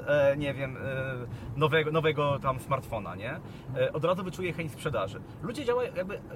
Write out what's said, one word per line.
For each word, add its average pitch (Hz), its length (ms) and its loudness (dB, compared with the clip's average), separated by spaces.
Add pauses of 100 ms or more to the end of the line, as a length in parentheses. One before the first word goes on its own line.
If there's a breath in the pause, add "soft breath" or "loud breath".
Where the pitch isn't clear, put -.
e, 139 300 6
nie 143 160 0
wiem, 131 240 -4
e, 131 840 -6
nowego, 151 320 4
nowego 147 480 4
tam 131 200 0
smartfona”, 107 560 -4
nie? 110 160 -6 (460 loud breath)
E, 127 160 4
od 156 120 0
razu 185 180 2
wyczuję 180 300 -2
chęć 165 180 -4
sprzedaży. 104 500 -2 (200 loud breath)
Ludzie 233 240 -4
działają, 240 300 2
jakby, 185 220 -2
e, - 40 -10 (140)